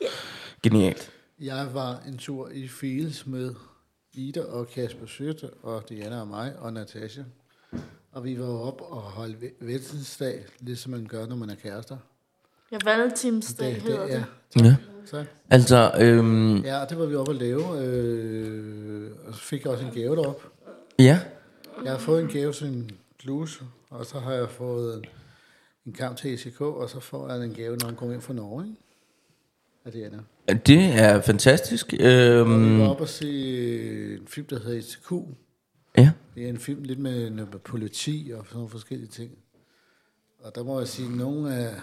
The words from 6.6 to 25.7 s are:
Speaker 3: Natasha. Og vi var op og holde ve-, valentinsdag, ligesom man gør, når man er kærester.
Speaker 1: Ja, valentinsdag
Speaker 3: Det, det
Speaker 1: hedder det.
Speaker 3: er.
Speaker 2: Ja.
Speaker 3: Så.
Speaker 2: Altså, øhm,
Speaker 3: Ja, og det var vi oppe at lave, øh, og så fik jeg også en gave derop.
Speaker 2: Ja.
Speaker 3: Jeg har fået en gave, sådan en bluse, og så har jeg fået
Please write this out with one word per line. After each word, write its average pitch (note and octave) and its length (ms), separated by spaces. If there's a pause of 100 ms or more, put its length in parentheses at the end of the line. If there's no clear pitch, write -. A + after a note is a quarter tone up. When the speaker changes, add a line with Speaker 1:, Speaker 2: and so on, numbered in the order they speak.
Speaker 3:
Natasha. A2 480 (920)
Og C3 120
vi B2+ 160
var B2 200
op B2 300
og B2 120
holde A2 400
ve-, A#2+ 240
valentinsdag, C3 800 (140)
ligesom B2 320
man A#2 140
gør, A2 200
når B2 100
man A2+ 140
er G2+ 60
kærester. A2 420 (760)
Speaker 1:
Ja, A3 140
valentinsdag A3 840
Speaker 3:
Det, B2 80
det G3+ 80
Speaker 1:
hedder G#3+ 220
det. C3 100
Speaker 3:
er. A#2 80 (420)
Speaker 2:
Ja. B2 100 (300)
Speaker 3:
Så. D3 200 (240)
Speaker 2:
Altså, B2 500
øhm, A2+ 580
Speaker 3:
Ja, C3+ 240
og C3+ 80
det E3 100
var E3 60
vi D3 100
oppe C#3 160
at C#3 60
lave, C#3 480
øh, G#2+ 1300 (160)
og A2+ 60
så G#2+ 80
fik C#3 220
jeg C#3 100
også C3 120
en B2 60
gave A#2+ 240
derop. D3 260 (580)
Speaker 2:
Ja. C3+ 200 (640)
Speaker 3:
Jeg C3 80
har C3 80
fået D#3 220
en D#3+ 60
gave, C#3+ 260
sådan C#3+ 200
en A#2 180 (280)
bluse, D3 400 (300)
og B2 160
så C#3 140
har C3 140
jeg B2 160
fået A#2+ 560 (800)